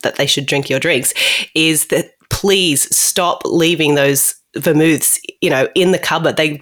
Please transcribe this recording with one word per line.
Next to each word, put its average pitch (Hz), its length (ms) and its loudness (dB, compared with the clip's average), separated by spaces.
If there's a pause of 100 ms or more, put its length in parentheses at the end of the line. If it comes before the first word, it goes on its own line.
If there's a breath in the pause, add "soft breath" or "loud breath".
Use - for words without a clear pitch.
that - 140 -4
they 143 100 0
should 139 180 -2
drink 139 240 -2
your 135 100 0
drinks, 139 340 0 (420 loud breath)
is 160 320 0
that 165 240 -2 (180)
please 185 640 0
stop - 500 0
leaving 160 500 2
those 139 400 0 (220)
vermouths, 156 600 2 (240)
you 175 80 0
know, 135 260 2
in 185 160 2
the 180 60 2
cupboard. 160 380 -2
They 156 260 0